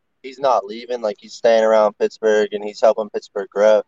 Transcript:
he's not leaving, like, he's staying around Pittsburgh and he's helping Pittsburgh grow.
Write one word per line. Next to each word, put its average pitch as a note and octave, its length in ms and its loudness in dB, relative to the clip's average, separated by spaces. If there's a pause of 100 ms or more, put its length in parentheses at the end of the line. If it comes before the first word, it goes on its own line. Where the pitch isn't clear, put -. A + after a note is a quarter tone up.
(220)
he's C3 160 -18
not A#2+ 280 -2
leaving, A#2+ 340 -10
like, G#2+ 180 -6
he's A2 140 -20
staying A2+ 320 2
around G#2+ 320 2
Pittsburgh G#2+ 560 0
and G#2 100 -8
he's G#2+ 180 -12
helping A2+ 280 0
Pittsburgh G#2 400 -10
grow. G#2+ 400 2